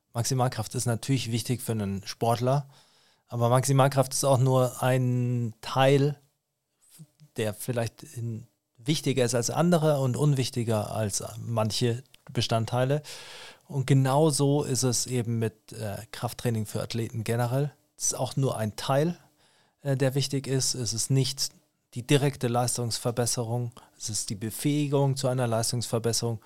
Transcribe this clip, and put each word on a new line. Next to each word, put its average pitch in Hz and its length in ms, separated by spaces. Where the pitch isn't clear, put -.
Maximalkraft 123 640
ist 120 100
natürlich 120 480
wichtig 117 280
für 117 120
einen 98 320
Sportler, 123 640
aber 117 220
Maximalkraft 135 640
ist - 100
auch 135 160
nur 131 420
ein 123 800
Teil, 139 580
der 107 180
vielleicht 117 500
in, 117 440
wichtiger 131 480
ist 117 100
als 120 140
andere 156 500
und 127 160
unwichtiger 120 800
als 107 260
manche 113 640
Bestandteile. 123 720
Und 135 180
genau 139 440
so 143 340
ist 127 200
es 123 240
eben 117 320
mit, - 340
äh, 104 240
Krafttraining 113 540
für - 160
Athleten 113 440
generell. 123 480
Es - 100
ist - 60
auch - 240
nur 135 200
ein 110 200
Teil, 151 400
äh, 139 160
der 135 180
wichtig 135 320
ist. 131 260
Es 117 200
ist 110 180
nicht 135 380
die 123 120
direkte 139 400
Leistungsverbesserung, 120 1200
es - 120
ist - 200
die 110 60
Befähigung 139 840
zu - 100
einer 127 200
Leistungsverbesserung, 117 1000